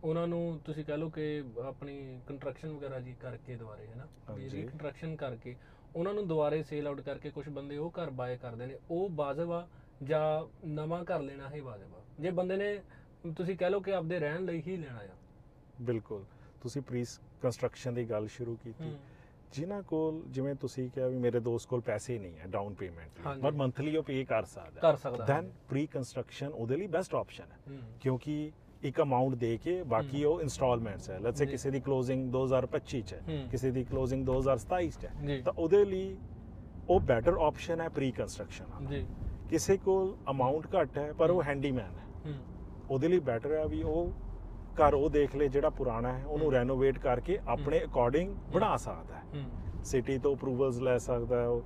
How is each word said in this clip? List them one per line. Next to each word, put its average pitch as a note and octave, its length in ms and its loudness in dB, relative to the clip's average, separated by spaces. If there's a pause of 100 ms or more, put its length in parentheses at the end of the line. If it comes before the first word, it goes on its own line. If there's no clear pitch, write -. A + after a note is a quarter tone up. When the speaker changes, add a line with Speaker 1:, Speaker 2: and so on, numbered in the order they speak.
Speaker 1:
ਉਹਨਾਂ E3 220 2
ਨੂੰ E3+ 380 -2
ਤੁਸੀਂ D#3 200 -6
ਕਹਿ D3+ 140 -2
ਲਓ D#3+ 100 -2
ਕਿ D3+ 360 -4 (220)
ਆਪਣੀ C3+ 600 -10
ਕੰਸਟਰਕਸ਼ਨ C#3 420 -8
ਵਗੈਰਾ C#3 320 -8
ਜੀ B2 200 -12
ਕਰਕੇ B2+ 360 -12
ਦੁਬਾਰੇ, G#2+ 300 -14
ਹੈ A2+ 80 -16
ਨਾ, - 400 -14
ਵੀ C3+ 80 -10
Speaker 2:
ਹਾਂਜੀ। C3+ 140 -8
Speaker 1:
ਰੀਕੰਸਟਰਕਸ਼ਨ D3+ 600 -8
ਕਰਕੇ B2+ 400 -8 (400)
ਉਹਨਾਂ F#3 180 -2
ਨੂੰ G3+ 140 -2
ਦੁਬਾਰੇ D#3 340 2
ਸੇਲ D3 240 -4
ਆਊਟ C#3+ 140 -4
ਕਰਕੇ C#3 300 -8
ਕੁਛ C#3+ 180 -10
ਬੰਦੇ C#3+ 280 -8
ਉਹ D#3 140 -4
ਘਰ E3 200 -6
ਬਾਏ B2+ 260 -4
ਕਰਦੇ A#2+ 300 -10
ਨੇ, C3+ 100 -10 (140)
ਉਹ F3+ 220 0
ਵਾਜਬ D3 400 -2
ਆ E3+ 160 -4 (340)
ਜਾਂ D#3 420 2 (240)
ਨਵਾਂ D#3 360 -4
ਘਰ E3+ 160 0
ਲੈਣਾ C#3 340 -8
ਹੀ D3+ 60 -10
ਵਾਜਬ G#2 340 -12
ਆ? - 60 -20 (200)
ਜੇ F3 100 0
ਬੰਦੇ F3+ 260 0
ਨੇ G3+ 240 0 (560)
ਤੁਸੀਂ F#3 200 -2
ਕਹਿ F3+ 140 2
ਲਓ G3+ 100 2
ਕਿ F#3+ 140 -2
ਆਪਦੇ F3 240 0
ਰਹਿਣ D#3 260 0
ਲਈ E3+ 220 -2
ਹੀ F#3 100 -4
ਲੈਣਾ C3 220 -8
ਆ। F#2+ 180 -14 (640)
Speaker 2:
ਬਿਲਕੁਲ, A2+ 440 -4 (380)
ਤੁਸੀਂ B2+ 200 -4
ਪ੍ਰੀ B2 220 -2 (380)
ਕੰਸਟਰਕਸ਼ਨ B2 520 -2
ਦੀ A#2+ 160 -2
ਗੱਲ G#2+ 160 0
ਸ਼ੁਰੂ A#2 380 -6
ਕੀਤੀ। A#2+ 200 -10
Speaker 1:
ਹੂੰ। D3+ 140 -8 (540)
Speaker 2:
ਜਿਨ੍ਹਾਂ F#3+ 300 -4
ਕੋਲ, D#3+ 440 0
ਜਿਵੇਂ C3+ 280 -2
ਤੁਸੀਂ C3 360 -4
ਕਿਹਾ B2+ 180 0
ਵੀ B2+ 100 0
ਮੇਰੇ A#2+ 220 4
ਦੋਸਤ A#2 280 0
ਕੋਲ B2 120 0
ਪੈਸੇ A2+ 380 -2
ਨਹੀਂ E2+ 200 -10
ਹੈ E2+ 80 -14
ਡਾਊਨ G2+ 280 -4
ਪੇਮੈਂਟ E2+ 440 -10
ਲਈ, - 80 -14
Speaker 1:
ਹਾਂਜੀ। C#3 160 -4
Speaker 2:
ਪਰ C#3+ 100 4
ਮੰਥਲੀ C#3+ 440 0
ਉਹ D#3 60 2
ਪੇ C3+ 220 -2
ਕਰ A2 200 0
ਸਕਦਾ - 260 -14
ਹੈ। - 120 -12
Speaker 1:
ਕਰ D#3 140 8
ਸਕਦਾ, - 280 -4
Speaker 2:
Then C#3 120 4
Speaker 1:
ਹਾਂਜੀ। F3+ 140 -2 (180)
Speaker 2:
ਪ੍ਰੀ C#3 180 0
ਕੰਸਟਰਕਸ਼ਨ C3+ 600 -6
ਉਹਦੇ B2+ 300 -2
ਲਈ F#3+ 100 -2
ਬੈਸਟ F#3+ 280 0
ਆਪਸ਼ਨ G#2+ 300 -4
ਹੈ, - 140 -20 (100)
Speaker 1:
ਹੂੰ। C#3 100 -12 (220)
Speaker 2:
ਕਿਉਂਕਿ D3+ 520 -2 (300)
ਇੱਕ C#3+ 200 2
ਅਮਾਉਂਟ C3 320 4
ਦੇ A#2 220 2
ਕੇ F3+ 260 -2
ਬਾਕੀ C3+ 420 2
Speaker 1:
ਹੂੰ। D3 80 8
Speaker 2:
ਉਹ F3 80 2
ਇੰਸਟਾਲਮੈਂਟਸ A#2 720 0
ਹੈ। F#2+ 60 -6
Let's A2 160 0
say C#3 120 4
Speaker 1:
ਜੀ। - 20 2
Speaker 2:
ਕਿਸੇ C3+ 240 -2
ਦੀ C3+ 100 0
ਕਲੋਜ਼ਿੰਗ C3 520 0
ਦੋ C3 120 4
ਹਜ਼ਾਰ B2+ 220 4
ਪੱਚੀ C#3 360 -2
'ਚ - 120 -8
ਹੈ, - 140 -10
Speaker 1:
ਹੂੰ। C#3+ 220 -4
Speaker 2:
ਕਿਸੇ B2+ 200 2
ਦੀ B2 140 0
ਕਲੋਜ਼ਿੰਗ C3 420 0
ਦੋ C3 140 4
ਹਜ਼ਾਰ C3 160 4
ਸਤਾਈ F3+ 320 0
'ਚ - 160 -8
ਹੈ, D3 220 -6
Speaker 1:
ਜੀ। C#3 160 -2
Speaker 2:
ਤਾਂ - 100 0
ਉਹਦੇ F3+ 320 6
ਲਈ F#3+ 320 -2 (720)
ਉਹ F#3 120 8
ਬੈਟਰ - 400 4
ਆਪਸ਼ਨ D#3+ 400 2
ਹੈ E3 80 0
ਪ੍ਰੀ C3+ 240 0
ਕੰਸਟਰਕਸ਼ਨ G#2 520 -6
ਵਾਲਾ। C#3 260 -8
Speaker 1:
ਜੀ। C#3+ 160 -2 (440)
Speaker 2:
ਕਿਸੇ G3 260 6
ਕੋਲ F#3+ 400 2 (140)
ਅਮਾਉਂਟ C#3 360 2
ਘੱਟ D3+ 320 2
ਹੈ, D3 140 -2
ਪਰ D#3+ 180 6
ਉਹ F3+ 40 8
Speaker 1:
ਹੂੰ। F3 80 4
Speaker 2:
ਹੈਂਡੀਮੈਨ C#3 440 0
ਹੈ। - 440 -10
Speaker 1:
ਹੂੰ। D3 40 -4 (560)
Speaker 2:
ਉਹਦੇ C3+ 180 4
ਲਈ F3+ 100 6
ਬੈਟਰ C3 340 0
ਹੈ D#3 140 2
ਵੀ D#3 160 -2
ਉਹ D#3+ 300 0 (640)
ਘਰ D3 200 10
ਉਹ D3 160 4
ਦੇਖ C#3+ 260 4
ਲੇ C#3+ 120 4
ਜਿਹੜਾ C3+ 220 4
ਪੁਰਾਣਾ B2 480 0
ਹੈ, C3+ 60 -6
ਉਹਨੂੰ D3+ 220 0
Speaker 1:
ਹੂੰ। C#3 80 6
Speaker 2:
ਰੈਨੋਵੇਟ C3 440 6
ਕਰਕੇ C3 400 2
Speaker 1:
ਹੂੰ। - 140 0
Speaker 2:
ਆਪਣੇ D3 260 2
according C#3+ 480 4
Speaker 1:
ਹੂੰ। - 260 -8
Speaker 2:
ਬਣਾ F#3 240 4
ਸਕਦਾ - 380 -6
ਹੈ। - 80 -12 (120)
Speaker 1:
ਹੂੰ। C#3 160 -6 (340)
Speaker 2:
ਸਿਟੀ C3+ 340 2
ਤੋਂ C#3 180 4
ਅਪਰੂਵਲਸ C3 420 2
ਲੈ B2+ 200 4
ਸਕਦਾ A#2+ 420 2
ਹੈ A#2+ 60 2
ਉਹ। A#2+ 180 2